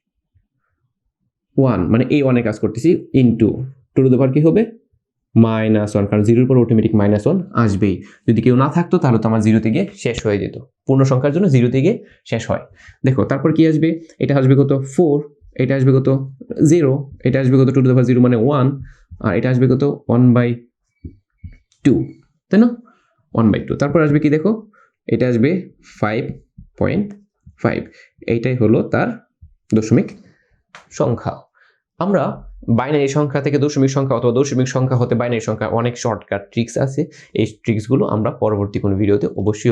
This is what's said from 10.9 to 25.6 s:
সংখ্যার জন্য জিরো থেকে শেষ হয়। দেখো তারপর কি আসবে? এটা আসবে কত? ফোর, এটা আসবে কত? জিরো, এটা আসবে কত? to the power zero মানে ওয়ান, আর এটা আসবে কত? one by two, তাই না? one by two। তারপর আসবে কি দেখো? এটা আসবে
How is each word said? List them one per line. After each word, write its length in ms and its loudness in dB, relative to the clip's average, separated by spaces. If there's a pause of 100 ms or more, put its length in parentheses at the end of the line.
সংখ্যার 300 0
জন্য 160 0
জিরো 220 4
থেকে 320 0 (220)
শেষ 260 -6
হয়। 80 -4 (460)
দেখো 180 2
তারপর 300 -2
কি 140 4
আসবে? 320 0 (200)
এটা 200 0
আসবে 160 4
কত? 240 2
ফোর, 440 0 (320)
এটা 200 -2
আসবে 180 2
কত? 160 2 (600)
জিরো, 420 0 (120)
এটা 160 0
আসবে 180 2
কত? 100 4
to 140 0
the 80 4
power 140 4
zero 160 2
মানে 160 4
ওয়ান, 460 0 (380)
আর 160 -2
এটা 140 0
আসবে 180 2
কত? 160 0 (240)
one 180 4 (100)
by 180 0 (1300)
two, 180 2 (460)
তাই 100 2
না? 160 2 (580)
one 180 2
by 160 0
two। 80 -6
তারপর 260 0
আসবে 180 0
কি 100 0
দেখো? 420 -2 (360)
এটা 200 -2
আসবে 440 -2 (280)